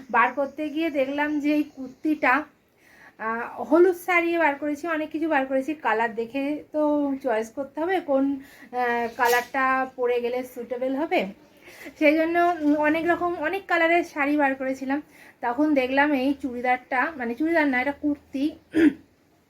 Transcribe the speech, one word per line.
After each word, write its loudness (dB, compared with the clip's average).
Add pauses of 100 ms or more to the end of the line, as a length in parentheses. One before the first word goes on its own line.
(100)
বার 4
করতে -4
গিয়ে -2
দেখলাম -2
যে 2
এই 2
কুর্তিটা, -2 (760)
আহ, -6
হলুদ 6 (100)
শাড়ি 2
বার 2
করেছি, -6
অনেক -4
কিছু -4
বার 0
করেছি। -2
কালার -2
দেখে -6
তো 0 (100)
চয়েস -2
করতে -10
হবে -2
কোন, 0
আহ, -6 (800)
কালারটা 2 (100)
পরে 0
গেলে -4 (120)
সুটেবল -6
হবে। 0 (720)
সেই 4
জন্য, 2
উম, 4
অনেক 2
রকম, 0
অনেক -4
কালারের 4
শাড়ি -2
বার 2
করেছিলাম। -4 (380)
তখন 0
দেখলাম 2
এই 2
চুড়িদারটা, -2
মানে -6
চুড়িদার 2
না, 0
এটা -2
কুর্তি। -4 (920)